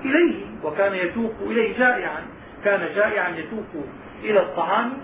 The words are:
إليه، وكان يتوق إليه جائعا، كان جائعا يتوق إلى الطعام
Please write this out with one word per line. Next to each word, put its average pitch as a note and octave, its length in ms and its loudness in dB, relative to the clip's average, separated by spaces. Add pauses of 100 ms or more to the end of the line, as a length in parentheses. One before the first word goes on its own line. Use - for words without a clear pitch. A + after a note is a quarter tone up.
إليه، D4 400 4 (200)
وكان G3 300 0
يتوق G#3+ 460 -2
إليه G#3+ 380 0
جائعا، F3 420 2 (440)
كان F#3+ 300 2
جائعا G3+ 340 2
يتوق E3 560 -8 (400)
إلى G#3 160 6
الطعام G3+ 520 0 (120)